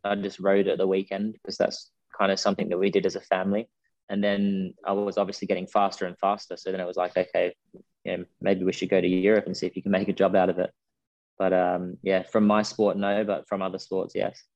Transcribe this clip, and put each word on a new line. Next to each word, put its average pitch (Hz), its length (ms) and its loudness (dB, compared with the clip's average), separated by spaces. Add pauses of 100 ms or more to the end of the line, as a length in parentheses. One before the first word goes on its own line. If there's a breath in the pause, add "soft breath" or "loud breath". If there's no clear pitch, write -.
I 101 100 -2
just 101 240 -6
rode 98 300 2
at 95 100 0
the 98 80 2
weekend 98 580 -2
'cause 95 120 -12
that's - 340 -2 (280)
kind 98 120 2
of 95 80 0
something 98 300 -2
that 90 100 -2
we 98 120 2
did 95 160 2
as 90 100 -4
a 98 40 -10
family. 98 480 -2 (400)
And 101 140 -2
then 101 520 0 (100)
I 98 80 -2
was 101 260 -2
obviously 98 280 -2
getting 95 200 -2
faster 101 400 0
and 87 120 -8
faster. 98 380 -2
So - 140 -8
then 95 100 -4
it 90 60 -6
was 92 100 -8
like, 90 200 -2
"Okay, 90 380 0 (500)
you 92 120 -4
know, 90 80 -6 (160)
maybe 92 240 0
we 92 80 2
should 95 160 -4
go 95 120 4
to 87 60 4
Europe 92 400 4
and 92 100 -6
see - 100 -4
if - 100 -6
you 92 60 -8
can 101 100 -2
make 95 160 0
a 98 40 0
job 95 220 2
out 92 160 4
of 90 80 -2
it." - 120 -2 (680)
But, 95 140 2
um, 90 500 0
yeah, 95 220 0
from 107 220 2
my 104 160 4
sport, 104 340 0
no, 101 280 0
but 98 240 -4
from 98 140 -4
other 95 160 -6
sports, - 360 -6
yes. - 280 -4 (140)